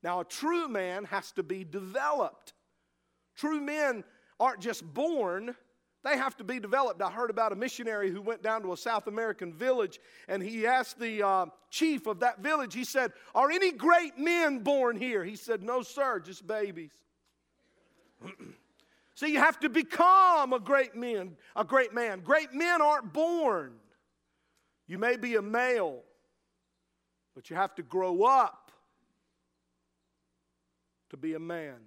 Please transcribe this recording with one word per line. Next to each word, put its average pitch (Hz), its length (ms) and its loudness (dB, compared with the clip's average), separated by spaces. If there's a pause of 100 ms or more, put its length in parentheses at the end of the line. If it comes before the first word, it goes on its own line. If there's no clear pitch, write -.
Now, 175 160 -2
a 175 60 -6
true 330 420 -2
man 196 380 -4
has 196 260 -6
to 190 120 -4
be 185 200 -6
developed. 196 880 -4 (800)
True 302 260 -4
men 285 420 -2 (360)
aren't 233 200 0
just 214 240 -6 (100)
born, 240 640 -2 (480)
they 277 140 0
have 262 200 -2
to 233 60 -16
be 247 160 -6
developed. 208 420 0
I 185 100 -2
heard 233 180 -4
about 220 220 0
a 190 40 -6
missionary 220 540 -4
who 185 120 -6
went 220 200 -6
down 220 220 -2
to 185 100 -6
a 165 40 -8
South 226 280 -4
American 208 480 -6
village, 240 460 0 (280)
and 196 140 -4
he 214 240 -4
asked 254 340 0
the, 220 220 -4
uh, 190 240 2 (240)
chief 302 380 0
of 196 140 -4
that 240 180 0
village, 269 340 0
he 247 100 -6
said, 254 300 -2 (220)
"Are 269 160 4
any 370 200 2
great 311 460 2
men 302 460 2
born 254 340 2
here?" 220 260 -2
He 208 120 -8
said, 214 260 -4
"No, 240 220 -2
sir, 262 360 -2
just 180 280 -18
babies." 190 440 -6 (1300)
<clears throat> - 120 -18 (840)
So 294 140 -4
you 302 100 2
have 311 220 4
to 294 100 0
become 330 840 4
a 254 60 0
great 254 360 0
man, 214 420 -6 (180)
a 214 80 0
great 240 300 2
man. 220 280 -4
Great 269 320 2
men 339 280 2
aren't 277 320 4
born. 254 680 0 (1080)
You 175 100 -8
may 233 180 2
be 240 200 -2
a 214 80 4
male, 214 600 0 (1300)
but 131 140 -20
you 160 60 -8
have 190 200 0
to 175 80 -10
grow 185 400 0
up 247 480 4 (2500)
to 147 60 -16
be 160 180 -6
a 160 40 -8
man. 160 360 -10 (120)